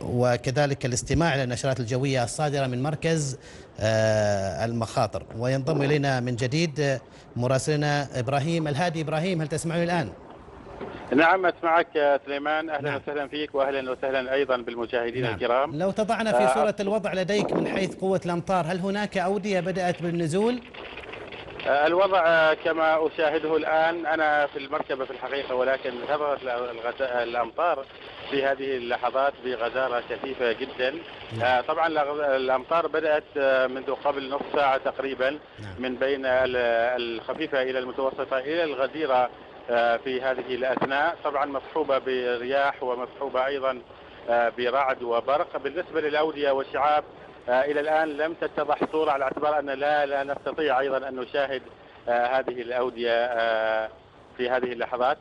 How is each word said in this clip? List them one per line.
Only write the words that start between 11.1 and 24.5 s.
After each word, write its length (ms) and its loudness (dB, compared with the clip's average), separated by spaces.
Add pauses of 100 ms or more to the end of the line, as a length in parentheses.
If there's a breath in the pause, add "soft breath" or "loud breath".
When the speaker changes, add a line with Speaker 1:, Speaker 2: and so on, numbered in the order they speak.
Speaker 2:
نعم، 340 6
أسمعك 500 2
يا 300 4
سليمان. 440 -2
أهلًا 200 -4
Speaker 1:
نعم. 160 -4
Speaker 2:
وسهلًا 220 -4
فيك، 260 -6
وأهلًا 360 0
وسهلًا 420 -2
أيضًا 240 2
بالمشاهدين 680 -4
Speaker 1:
نعم. 120 0
Speaker 2:
الكرام. 420 2
Speaker 1:
لو 140 0
تضعنا 420 0
في 120 4
Speaker 2:
آه، 100 4
Speaker 1:
صورة 260 2
الوضع 320 0
لديك 400 0
من 160 0
حيث 260 -2
قوة 300 0
الأمطار، 420 0
هل 120 -2
هناك 400 -2
أودية 420 0
بدأت 420 0
بالنزول؟ 580 0 (1080)
Speaker 2:
آه، 200 4
الوضع، 400 4
آه، 280 6
كما 520 2
أشاهده 500 2
الآن، 500 2
أنا 400 2
في 120 -4